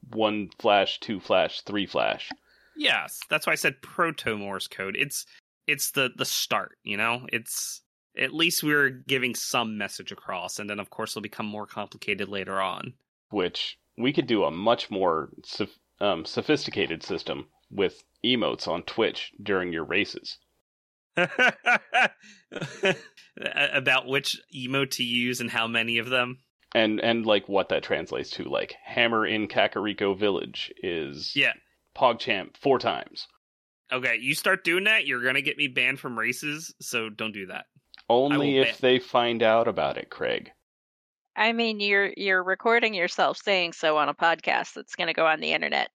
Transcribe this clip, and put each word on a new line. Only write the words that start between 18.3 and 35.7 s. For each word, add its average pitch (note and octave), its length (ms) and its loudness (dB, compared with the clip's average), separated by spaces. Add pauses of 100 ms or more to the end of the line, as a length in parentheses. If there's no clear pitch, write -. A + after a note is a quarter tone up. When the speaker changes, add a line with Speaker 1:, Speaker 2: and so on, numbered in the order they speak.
Speaker 1:
on E2+ 140 -2
Twitch - 500 -2 (120)
during F#2 280 0
your E2 120 -2
races. - 560 -4 (360)
Speaker 2:
<laughs> - 400 -16
A-, - 1800 0 (800)
about C3 300 2
which C#3 320 -2 (160)
emote C3+ 360 -2
to - 120 -6
use A#2+ 360 0
and A#2+ 120 -4
how A2+ 160 0
many A#2 300 0
of A2+ 120 -4
them? B2+ 300 0 (340)
Speaker 1:
And, A2 260 4
and, A#2 260 2
like, G#2 240 4
what G2 200 2
that D#2 140 2
translates D2+ 480 -4
to, - 120 -8
like, B1+ 400 -4
hammer A#2 420 2
in G#2+ 220 0
Kakariko G2+ 680 0
Village - 540 -2 (120)
is D2+ 520 -6
Speaker 2:
Yeah. C3+ 180 2 (440)
Speaker 1:
PogChamp A#2 600 0
four C3+ 220 4
times. G2 480 -4 (640)
Speaker 2:
Okay, B2+ 300 0
you C3+ 140 0
start F#3+ 280 0
doing F3 200 2
that, G#3+ 240 2
you're B2 160 -2
gonna C3 180 2
get C#3+ 160 -2
me D3 100 0
banned B2+ 320 0